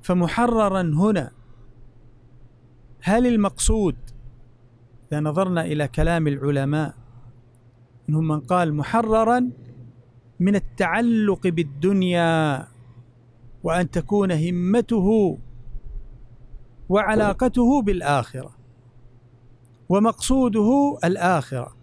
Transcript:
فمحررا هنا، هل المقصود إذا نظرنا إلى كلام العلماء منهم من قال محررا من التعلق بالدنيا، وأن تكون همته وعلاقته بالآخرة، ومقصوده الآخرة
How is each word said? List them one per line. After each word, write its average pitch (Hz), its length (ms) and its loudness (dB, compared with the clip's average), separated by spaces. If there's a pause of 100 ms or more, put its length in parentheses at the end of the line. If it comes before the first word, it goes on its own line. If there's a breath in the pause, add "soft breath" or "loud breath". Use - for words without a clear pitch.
فمحررا 190 800 0
هنا، 170 480 0 (1700)
هل 226 240 2
المقصود 214 720 0 (1160)
إذا 151 80 -4
نظرنا 165 440 -2
إلى 151 240 -4
كلام 160 400 0
العلماء 143 680 -2 (1120)
منهم 156 200 0
من 151 120 -2
قال 170 340 0
محررا 226 760 0 (920)
من 196 160 2
التعلق 208 920 0
بالدنيا، 165 1200 0 (960)
وأن 170 280 0
تكون 190 420 0
همته 185 1040 2 (1500)
وعلاقته 220 920 2
بالآخرة، 147 680 -2 (1400)
ومقصوده 233 1160 2
الآخرة 170 800 -2